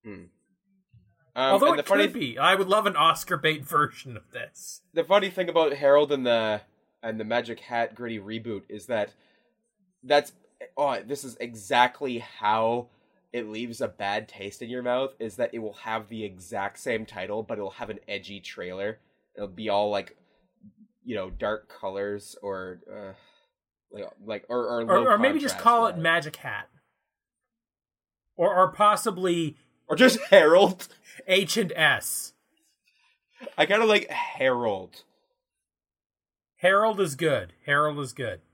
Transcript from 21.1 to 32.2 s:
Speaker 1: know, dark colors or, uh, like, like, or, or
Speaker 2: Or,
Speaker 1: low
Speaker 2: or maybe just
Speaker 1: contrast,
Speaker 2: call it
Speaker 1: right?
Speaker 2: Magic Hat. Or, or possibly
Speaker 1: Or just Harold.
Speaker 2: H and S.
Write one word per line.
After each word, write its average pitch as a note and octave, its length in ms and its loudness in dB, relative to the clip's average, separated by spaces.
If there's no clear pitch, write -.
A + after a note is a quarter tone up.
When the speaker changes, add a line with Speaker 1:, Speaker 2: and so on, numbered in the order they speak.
Speaker 1:
know, F#2 140 -6
dark G#2+ 380 -6
colors G2+ 720 -8
or, F#2 460 -10
uh, G2 260 -16
like, G2+ 120 -14
like, G#2+ 240 -10
or, B2 180 -4
or A#2 160 -4
Speaker 2:
Or, A#2 180 4
Speaker 1:
low - 60 0
Speaker 2:
or G#3 120 4
maybe C#4+ 200 2
just C#4+ 200 -4
Speaker 1:
contrast, - 40 -10
Speaker 2:
call A#3 240 6
it F#3+ 60 0
Speaker 1:
right? F3 80 -8
Speaker 2:
Magic E3 360 0
Hat. G#2+ 320 -10
Or, F3+ 180 2
or F#3 180 6
possibly F3+ 840 0
Speaker 1:
Or D3+ 100 0
just A3+ 220 6
Harold. F3+ 580 8
Speaker 2:
H F#3+ 300 2
and G3 200 -2
S. C#3+ 560 0